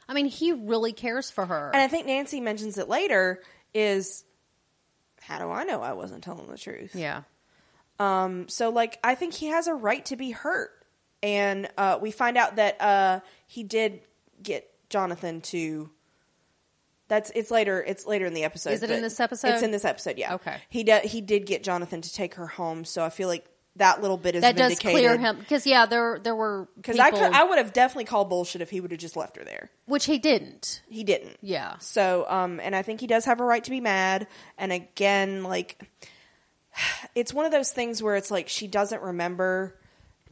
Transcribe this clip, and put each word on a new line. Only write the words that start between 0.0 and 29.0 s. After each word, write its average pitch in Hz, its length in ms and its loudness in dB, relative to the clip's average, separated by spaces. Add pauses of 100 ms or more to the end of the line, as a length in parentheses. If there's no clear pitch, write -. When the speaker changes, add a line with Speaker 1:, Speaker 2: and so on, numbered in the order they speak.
Speaker 1:
I 262 40 -8
mean, 285 120 2
he 320 260 0
really 226 420 -2
cares 240 360 -6
for 196 160 -4
her. 151 280 -4
Speaker 2:
And 269 80 6
I 269 60 6
think 302 200 -2
Nancy 269 320 -2
mentions 214 380 -6
it 196 100 -4
later, 196 540 2 (320)
is, 202 500 0 (1000)
"How 160 180 -10
do 170 100 -6
I 214 140 -6
know 311 180 -4
I 120 120 -6
wasn't - 300 -12
telling 170 240 -14
the - 100 -16
truth?" - 380 -14
Speaker 1:
Yeah. 156 280 -6 (760)
Speaker 2:
Um, 185 500 0
so, 233 200 -2
like, 233 340 0
I 247 120 4
think 330 180 -6
he 311 140 -8
has 330 200 0
a 330 60 0
right 240 320 -2
to 269 100 -8
be 254 160 -8
hurt. - 400 -4 (500)
And, 202 560 0
uh, 190 240 4
we 214 100 -4
find 240 260 0
out 214 200 2
that, 208 240 4
uh, 190 380 4 (280)
he 233 160 -14
did 208 380 -2 (400)
get 190 280 -6 (200)
Jonathan 175 520 -4
to, 156 480 -6 (1160)
that's, 214 280 0
it's 226 160 -4
later, 202 300 2
it's - 240 -6
later 202 200 -2
in 170 80 -4
the 160 100 -4
episode, 160 280 -4
Speaker 1:
Is 220 120 -4
it 226 60 -2
in 233 80 0
Speaker 2:
but 233 60 -4
Speaker 1:
this 226 160 -6
episode? 240 300 -2
Speaker 2:
It's 233 120 2
in 220 100 0
this 208 140 -2
episode, 151 320 -4
yeah. 175 180 -4
Speaker 1:
Okay. - 220 -10 (120)
Speaker 2:
He 247 140 -4
di-, 214 220 6
he 220 160 -6
did 196 240 0
get 190 180 -4
Jonathan 175 380 -4
to 165 120 -14
take 180 220 -6
her 170 120 -10
home, 165 380 -8
so 170 200 -4
I 165 40 -2
feel 185 180 -6
like 170 180 -4 (300)
that 190 260 6
little 190 160 0
bit 175 180 0
is 175 60 0
Speaker 1:
That 240 140 6
does 254 160 6
Speaker 2:
vindicated. 208 280 0
Speaker 1:
clear 240 180 6
him, 220 300 0
'cause, 285 180 0
yeah, 254 200 8
there, 233 340 0
there 226 160 -2
were 208 320 -4 (140)
Speaker 2:
'Cause 240 180 0
I 277 120 10
Speaker 1:
people - 160 4
Speaker 2:
could, 185 60 2
I 285 100 8
would 359 140 4
have 214 160 2
definitely 254 320 4
called 202 240 0
bullshit 180 320 -2
if 165 80 -8
he 190 120 -4
would 175 100 -6
have 160 80 -8